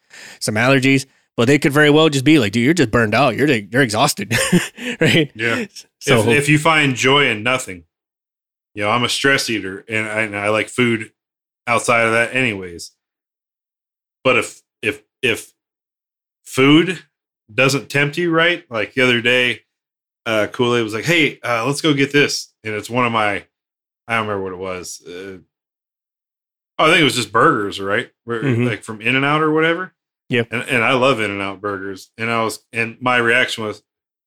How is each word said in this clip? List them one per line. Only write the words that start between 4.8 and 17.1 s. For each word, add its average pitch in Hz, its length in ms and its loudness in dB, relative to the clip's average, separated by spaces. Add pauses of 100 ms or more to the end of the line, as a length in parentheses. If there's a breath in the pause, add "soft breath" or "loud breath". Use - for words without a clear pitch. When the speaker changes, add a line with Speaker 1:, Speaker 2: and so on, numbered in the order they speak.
Speaker 1:
right? 156 340 2
Speaker 2:
Yeah. 113 300 -4 (340)
Speaker 1:
So 127 220 2
Speaker 2:
If, 107 60 2
if 143 220 2
you 151 80 6
find 151 380 2
joy 131 320 4
in 107 160 -4
nothing, 110 400 -4 (920)
you 104 100 -6
know, 104 60 0
I'm 120 140 0
a 117 60 -2
stress 139 400 0
eater 95 400 -6
and 110 180 -4
I, 107 140 -2
and 104 140 -4
I 101 120 -2
like 107 220 0
food 117 420 0 (560)
outside 117 380 2
of 113 80 2
that 117 200 0
anyways. 98 600 -6 (1300)
But 123 140 2
if, - 240 -6 (200)
if, 107 220 -6 (180)
if 117 320 -4 (920)
food 156 580 2 (500)